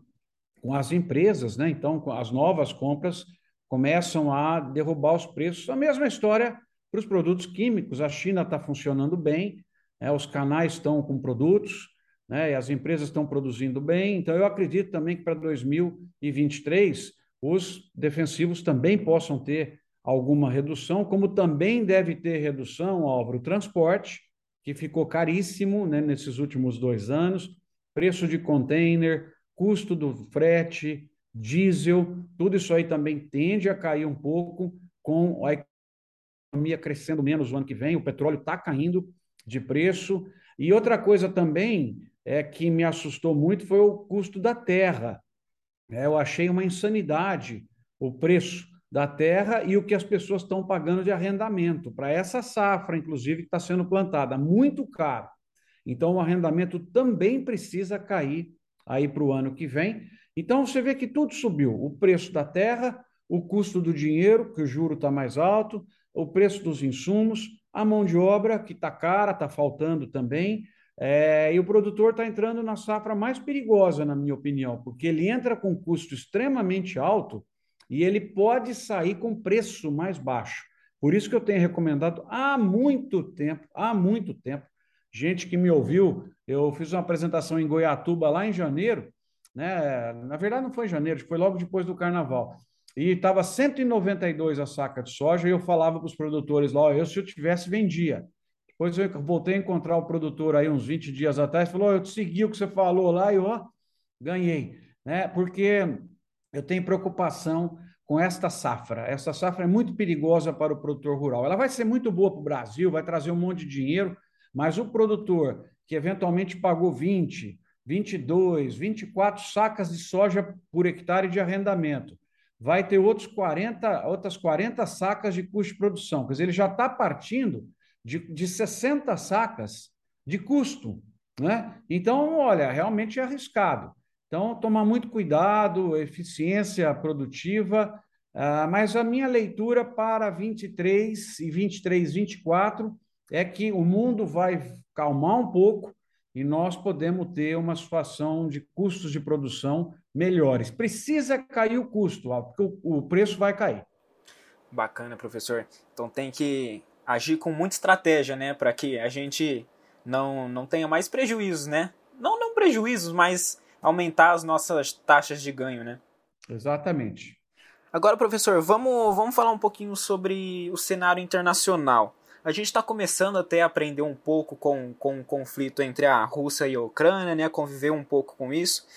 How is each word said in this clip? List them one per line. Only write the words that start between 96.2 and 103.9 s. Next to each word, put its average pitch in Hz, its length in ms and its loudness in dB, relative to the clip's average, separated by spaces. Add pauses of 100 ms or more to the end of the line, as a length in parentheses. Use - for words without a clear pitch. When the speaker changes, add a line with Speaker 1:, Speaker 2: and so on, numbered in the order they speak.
Speaker 1:
lá, 139 100 4
"Ó, 151 100 6
eu, 151 140 2
se 165 120 -6
eu 190 60 -4
tivesse, 175 460 -2
vendia." 170 560 0 (400)
Depois 170 320 -2
eu 196 100 2 (140)
voltei 170 320 0
a 196 40 2
encontrar 180 380 -2
o 165 100 0
produtor 156 500 0
aí 151 120 6
uns 135 180 0
vinte 151 260 -6
dias 139 260 0
atrás, 156 300 2
falou, 185 200 2
"Ó, 202 40 6
eu 185 100 2
te 190 80 -12
segui 190 340 -2
o 214 60 0
que 214 60 -10
você 208 100 -2
falou 185 440 2
lá 185 220 2
e, 196 60 4
ó, 202 260 0 (560)